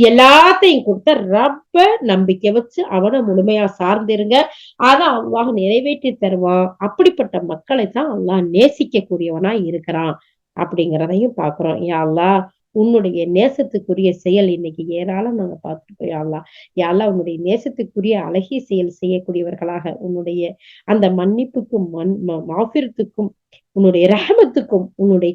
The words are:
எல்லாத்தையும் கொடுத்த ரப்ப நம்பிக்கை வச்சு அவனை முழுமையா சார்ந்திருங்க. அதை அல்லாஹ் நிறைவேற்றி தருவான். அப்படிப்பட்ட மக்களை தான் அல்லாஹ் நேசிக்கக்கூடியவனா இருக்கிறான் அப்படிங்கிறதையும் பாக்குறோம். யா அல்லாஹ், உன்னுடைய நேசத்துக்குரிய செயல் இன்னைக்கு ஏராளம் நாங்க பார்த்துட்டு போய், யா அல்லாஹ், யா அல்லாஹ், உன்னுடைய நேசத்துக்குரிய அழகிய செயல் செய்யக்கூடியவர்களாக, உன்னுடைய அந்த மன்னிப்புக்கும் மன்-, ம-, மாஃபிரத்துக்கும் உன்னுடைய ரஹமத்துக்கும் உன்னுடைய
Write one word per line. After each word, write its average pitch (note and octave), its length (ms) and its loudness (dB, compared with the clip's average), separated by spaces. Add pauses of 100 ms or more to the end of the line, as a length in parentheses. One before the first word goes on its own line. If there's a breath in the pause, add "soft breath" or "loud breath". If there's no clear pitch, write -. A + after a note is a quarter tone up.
எல்லாத்தையும் D4+ 760 6
கொடுத்த G#3 300 2 (160)
ரப்ப C#4 560 2 (160)
நம்பிக்கை F#3+ 500 0
வச்சு A#3+ 300 -2 (140)
அவனை A3+ 240 2
முழுமையா G#3 460 0 (120)
சார்ந்திருங்க. G#3+ 580 0 (400 loud breath)
அதை C#4 360 4
அல்லாஹ் A#3 400 -2
நிறைவேற்றி A#3+ 640 0
தருவான். F#3 500 0 (120)
அப்படிப்பட்ட G#3 720 0
மக்களை A3 380 -4
தான் C#4 200 -4
அல்லாஹ் F#3 400 -2
நேசிக்கக்கூடியவனா F#3+ 1040 0 (100)
இருக்கிறான் E3 500 -4 (420)
அப்படிங்கிறதையும் E3+ 800 -2
பாக்குறோம். E3 460 -4
யா E3+ 180 -4
அல்லாஹ், F3 400 0 (380)
உன்னுடைய G#3 480 0
நேசத்துக்குரிய F#3+ 800 -2
செயல் F#3 380 0
இன்னைக்கு E3+ 400 -6
ஏராளம் F#3+ 500 -6
நாங்க F3 240 -6
பார்த்துட்டு D#3+ 340 -14
போய், E3+ 140 -10
யா D#3+ 100 -8
அல்லாஹ், D#3 220 -8 (340 soft breath)
யா F3 120 -2
அல்லாஹ், G3+ 240 0
உன்னுடைய E3+ 280 -6
நேசத்துக்குரிய G#3+ 800 -4
அழகிய F#3 400 -6
செயல் F3+ 360 -4
செய்யக்கூடியவர்களாக, F3 1040 -6
உன்னுடைய F3 440 -8 (460 soft breath)
அந்த G#3 220 2
மன்னிப்புக்கும் G3+ 800 -4
மன்-, F3 360 -4
ம-, E3 200 -6
மாஃபிரத்துக்கும் G#3+ 840 -6 (460 soft breath)
உன்னுடைய F#3 320 4
ரஹமத்துக்கும் A3+ 760 2 (100)
உன்னுடைய F3+ 400 0